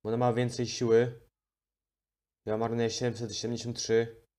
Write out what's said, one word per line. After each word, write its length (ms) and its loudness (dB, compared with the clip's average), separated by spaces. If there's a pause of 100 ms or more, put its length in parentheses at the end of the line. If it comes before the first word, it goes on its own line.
Bo 60 -6
ona 80 0
ma 160 2
więcej 340 -2
siły. 600 2 (1160)
Ja 100 -2
marnuję 340 0
siedemset 460 -6
siedemdziesiąt 400 -6
trzy. 500 0 (120)